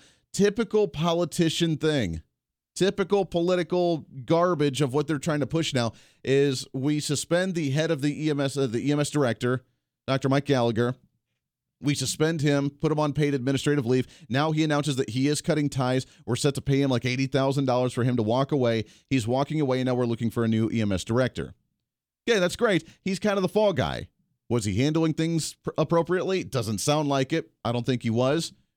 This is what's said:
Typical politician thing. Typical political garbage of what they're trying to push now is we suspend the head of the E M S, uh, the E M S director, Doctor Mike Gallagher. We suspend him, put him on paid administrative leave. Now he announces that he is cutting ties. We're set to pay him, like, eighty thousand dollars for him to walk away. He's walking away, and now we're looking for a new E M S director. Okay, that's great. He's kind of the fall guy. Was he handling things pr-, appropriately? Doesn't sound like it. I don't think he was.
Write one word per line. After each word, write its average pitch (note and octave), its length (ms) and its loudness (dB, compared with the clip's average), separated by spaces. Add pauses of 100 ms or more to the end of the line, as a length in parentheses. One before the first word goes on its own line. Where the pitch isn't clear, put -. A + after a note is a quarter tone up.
(320)
Typical G#3 560 2
politician E3+ 880 0
thing. B2 460 -2 (520)
Typical G3 500 0
political F3 840 0 (180)
garbage D3+ 580 2
of B2+ 100 2
what C#3+ 140 0
they're D3+ 120 -2
trying D3+ 220 -2
to C3 60 0
push D#3 260 -2
now A#2+ 200 0 (300)
is C3+ 520 2
we D3 260 -2
suspend E3+ 540 -2
the D#3 160 -2
head D#3 200 0
of C#3+ 120 -2
the D3 240 0
E - 20 0
M C#3+ 120 0
S, C3+ 160 -2
uh, C#3 100 0
the A#2 200 -2
E C#3+ 60 2
M D3 80 2
S C#3+ 80 0
director, B2+ 560 0 (420)
Doctor C3+ 220 0
Mike C#3 180 2
Gallagher. A#2+ 500 2 (840)
We C#3+ 140 0
suspend D#3 460 0
him, C#3+ 300 2
put D3+ 200 -2
him D3+ 80 -2
on D3+ 140 0
paid D3 220 0
administrative C3+ 500 0
leave. B2+ 220 2 (240)
Now D3 200 0
he D#3 140 0
announces D3 320 0
that C3 140 -2
he C3 180 0
is D3 140 -2
cutting D3+ 260 0
ties. C3 380 -2 (180)
We're A#2 120 -2
set C#3+ 180 0
to B2 80 -6
pay C#3 180 2
him, C#3 100 2
like, A#2+ 140 0
eighty B2+ 220 0
thousand C3+ 380 0
dollars B2+ 280 0
for A#2+ 120 0
him B2 120 0
to A#2 60 2
walk B2 300 0
away. A#2 320 2 (240)
He's B2 180 0
walking C3+ 340 0
away, C3 200 0
and B2+ 60 -2
now B2+ 80 0
we're B2 120 0
looking A#2 240 -2
for A#2 140 -2
a A2+ 40 0
new A2 220 2
E A2+ 120 0
M G#2 100 0
S F2+ 100 0
director. A2+ 520 -2 (760)
Okay, A3+ 100 4
that's F3+ 180 0
great. G#3 300 0 (160)
He's F#3+ 160 -2
kind G3+ 200 0
of F#3+ 40 2
the F3+ 60 2
fall G#3 240 2
guy. D2 360 -4 (400)
Was A2+ 160 0
he G2 120 -2
handling D#3 380 2
things D#3+ 400 -2
pr-, - 220 -12
appropriately? E3+ 680 0
Doesn't A2 340 -4
sound D3 300 0
like C3+ 240 0
it. D#3+ 180 -2 (140)
I A#2 80 -2
don't A#2+ 140 -4
think B2+ 160 0
he A#2 80 -2
was. C3 420 0 (240)